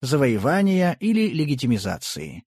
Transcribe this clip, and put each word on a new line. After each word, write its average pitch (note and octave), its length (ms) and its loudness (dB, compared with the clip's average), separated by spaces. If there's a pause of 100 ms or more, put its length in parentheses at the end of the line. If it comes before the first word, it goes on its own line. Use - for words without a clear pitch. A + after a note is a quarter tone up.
завоевания D3+ 1000 2
или A3 280 2
легитимизации». A2+ 1200 -4